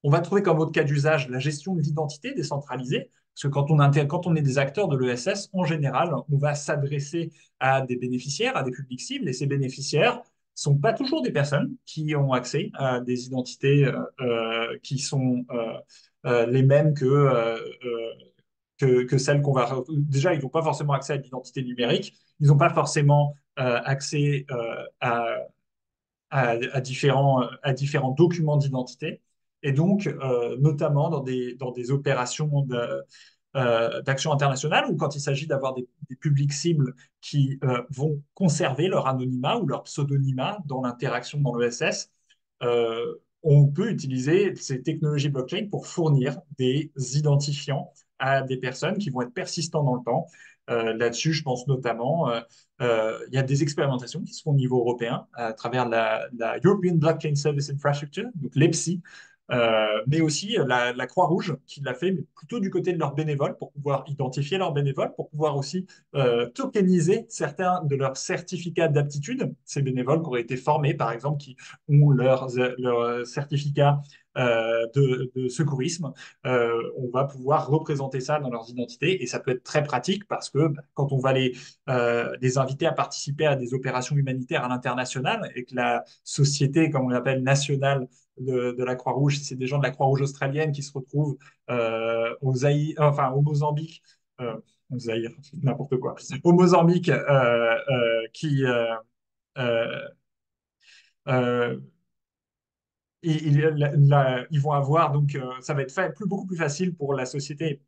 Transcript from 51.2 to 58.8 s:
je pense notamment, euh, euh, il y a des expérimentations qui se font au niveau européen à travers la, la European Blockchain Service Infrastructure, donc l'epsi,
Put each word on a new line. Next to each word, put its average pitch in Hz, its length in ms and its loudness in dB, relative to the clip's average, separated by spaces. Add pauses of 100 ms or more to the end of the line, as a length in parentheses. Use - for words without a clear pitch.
je 143 100 -4
pense 127 240 -4
notamment, 127 600 0
euh, 117 100 -2 (420)
euh, 113 460 2
il 127 80 -8
y - 20 4
a 131 60 2
des 143 180 2
expérimentations 143 640 -2
qui - 100 -12
se - 100 -16
font 151 80 0
au 139 40 4
niveau 123 240 2
européen 120 540 -2
à 113 180 -6
travers 120 380 -2
la, 113 360 0 (120)
la 117 260 -4
European 180 320 2
Blockchain 156 400 0
Service 143 340 -2
Infrastructure, 143 640 -4
donc 127 200 -8
l'epsi, 165 460 2 (500)